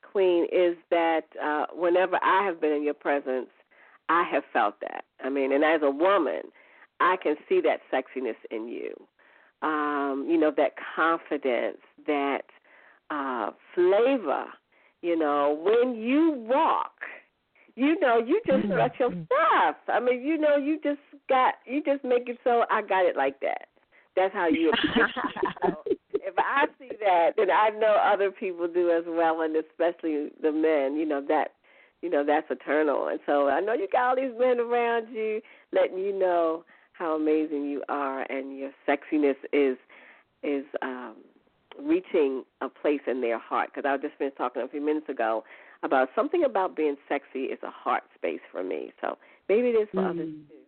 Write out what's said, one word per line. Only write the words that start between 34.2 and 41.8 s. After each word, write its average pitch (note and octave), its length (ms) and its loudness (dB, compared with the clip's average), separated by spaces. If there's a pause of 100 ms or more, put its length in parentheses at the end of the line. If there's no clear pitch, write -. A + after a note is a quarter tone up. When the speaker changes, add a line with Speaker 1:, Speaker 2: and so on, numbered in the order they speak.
Speaker 1:
men B3 200 2
around A#3 540 0
you A3 280 -4 (320)
letting F#3 260 0
you G3 200 -4
know E3+ 460 0 (280)
how E3 220 -4
amazing D#3 520 0
you C#3+ 220 -6
are, C3+ 340 -4 (100)
and C3+ 260 -8
your C3+ 120 -10 (180)
sexiness C#3+ 480 0 (160)
is, C#3 240 2 (680)
is, C#3+ 220 -4 (160)
um, B2 360 -10 (640)
reaching F#3+ 640 0 (200)